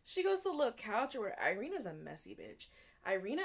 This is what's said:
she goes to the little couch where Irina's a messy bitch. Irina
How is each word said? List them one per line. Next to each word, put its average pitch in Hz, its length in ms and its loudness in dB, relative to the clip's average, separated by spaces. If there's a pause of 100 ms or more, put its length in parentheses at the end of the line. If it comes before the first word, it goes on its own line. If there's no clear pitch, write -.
she - 200 0
goes 381 180 6
to 381 80 0
the 311 60 0
little 269 180 4
couch 240 420 0
where 214 280 -2
Irina's 226 420 0
a 170 80 -4
messy 156 460 -10
bitch. - 280 -14 (420)
Irina 196 360 2